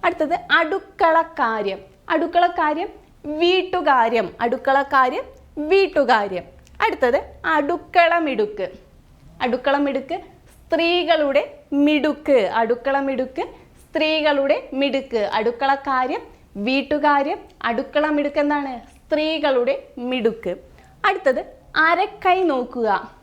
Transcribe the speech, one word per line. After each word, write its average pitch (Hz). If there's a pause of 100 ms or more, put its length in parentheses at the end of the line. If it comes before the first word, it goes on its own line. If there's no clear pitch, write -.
അടുത്തത് 339 (140)
അടുക്കളക്കാര്യം. 320 (300)
അടുക്കളക്കാര്യം 339 (500)
വീട്ടുകാര്യം. 294 (100)
അടുക്കളക്കാര്യം 269 (440)
വീട്ടുകാര്യം. 240 (440)
അടുത്തത് 277 (200)
അടുക്കളമിടുക്ക്. 311 (720)
അടുക്കളമിടുക്ക് 269 (260)
സ്ത്രീകളുടെ 320 (140)
മിടുക്ക്. 277
അടുക്കളമിടുക്ക് 262 (480)
സ്ത്രീകളുടെ 302
മിടുക്ക്. 262
അടുക്കളക്കാര്യം 269 (360)
വീട്ടുകാര്യം, 277 (240)
അടുക്കളമിടുക്ക് 294
എന്താണ്? 285
സ്ത്രീകളുടെ 294 (160)
മിടുക്ക്. 226 (480)
അടുത്തത് 349 (320)
അരക്കൈ 359
നോക്കുക. 247 (120)